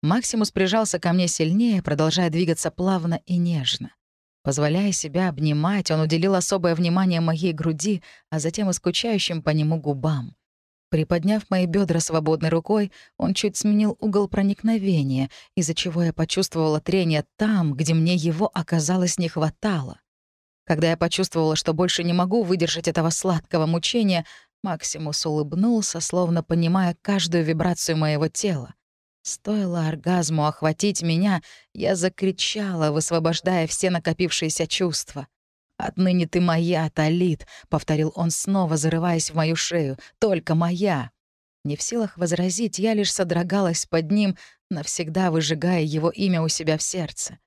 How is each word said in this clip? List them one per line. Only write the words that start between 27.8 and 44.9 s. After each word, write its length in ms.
моего 300
тела. 480
Стоило 640
оргазму 580
охватить 560
меня, 400
я 220
закричала, 960
высвобождая 760
все 240
накопившиеся 760
чувства. 600
«Отныне 500
ты 120
моя, 520
Талит», 560
повторил 480
он 140
снова, 480
зарываясь 540
в 20
мою 220
шею, 420
«только 340
моя». 560
Не 120
в 60
силах 380
возразить, 580
я 160
лишь 180
содрогалась 760
под 240
ним, 260
навсегда 600